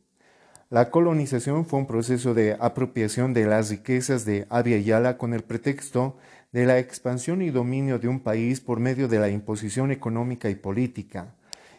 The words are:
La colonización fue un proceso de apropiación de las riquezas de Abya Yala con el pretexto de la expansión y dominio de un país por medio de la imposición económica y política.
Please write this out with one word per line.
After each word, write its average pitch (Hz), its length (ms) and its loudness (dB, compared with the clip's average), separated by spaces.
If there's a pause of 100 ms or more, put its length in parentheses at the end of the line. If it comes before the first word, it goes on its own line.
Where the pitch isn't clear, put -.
(680)
La 120 220 4
colonización 151 760 2
fue 143 140 -2
un 135 80 -2
proceso 120 480 0
de 107 240 4
apropiación 123 720 -2
de 113 140 4
las 107 240 2
riquezas 127 540 -2
de 101 260 -2
Abya 117 280 2
Yala 113 380 2
con 117 160 -4
el 110 120 -4
pretexto 131 720 -4 (340)
de 123 160 2
la 127 140 6
expansión 127 600 -4
y 175 100 -2
dominio 127 500 0
de 117 80 -2
un 131 100 -2
país 117 420 0
por 117 200 -4
medio 131 260 0
de 113 140 2
la 104 80 4
imposición 107 640 -2
económica 120 580 -4
y 98 60 -2
política. 101 800 -6 (420)